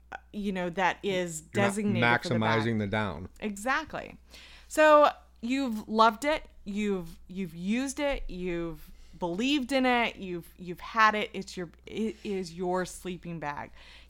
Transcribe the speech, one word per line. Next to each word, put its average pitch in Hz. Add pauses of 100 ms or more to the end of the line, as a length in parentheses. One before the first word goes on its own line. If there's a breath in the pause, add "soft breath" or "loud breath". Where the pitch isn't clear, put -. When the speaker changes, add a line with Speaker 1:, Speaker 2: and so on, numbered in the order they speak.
(120)
Speaker 1:
uh, - (160)
you 208
know, 180
that 175
is 180 (100)
Speaker 2:
You're 202
not 202
Speaker 1:
designated 202
for 180
the 117
bag. 110
Speaker 2:
maximizing 113
the 104
down. 95 (100)
Speaker 1:
Exactly. 220 (500 loud breath)
So 302 (320)
you've 240
loved 220
it, 302 (220)
you've, 196 (120)
you've 180
used 240
it, 285
you've 170 (280)
believed 240
in 262
it, 240
you've, 175
you've 175
had 214
it. 208
It's -
your, 175 (160)
it 214
is 190
your 180
sleeping 170
bag. 147 (400 loud breath)